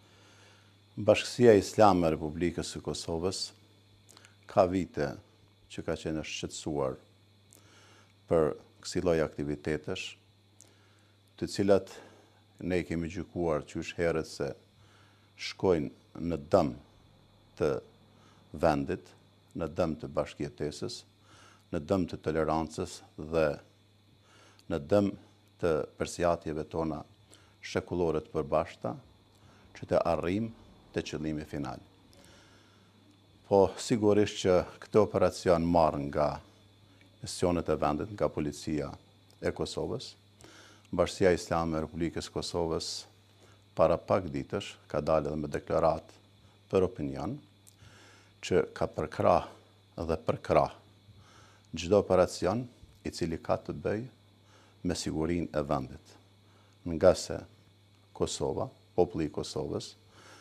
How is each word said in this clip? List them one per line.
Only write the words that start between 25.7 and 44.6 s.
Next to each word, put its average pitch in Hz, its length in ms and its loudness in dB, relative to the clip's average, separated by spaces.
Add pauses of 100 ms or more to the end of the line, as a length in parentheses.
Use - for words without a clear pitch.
përsjatjeve 82 720 -2
tona 80 300 -4 (640)
shekullore 85 560 -2
të - 120 -14
përbashkëta, 80 600 -2 (800)
që - 140 -16
të 85 160 4
arrijmë 85 460 0 (420)
te - 100 -2
qëllimi 78 460 -6
final. 67 320 -8 (1700)
Po, 98 220 8 (100)
sigurisht 104 600 2
që 92 160 6 (260)
këtë - 160 4
operacion 90 640 2
marrë 80 440 4
nga 73 200 0 (960)
institucionet 87 440 -2
e 78 120 2
vendit, 76 320 -2
nga 80 160 -2
policia 73 640 -6 (500)
e 90 120 -2
Kosovës, 85 600 -6 (840)
Bashkësia 90 400 4
Islame 82 440 -2
e 78 40 -2
Republikës 80 480 -6
Kosovës 80 580 -4 (840)
para 82 240 6
pak 98 320 -2
ditësh 69 440 -6 (160)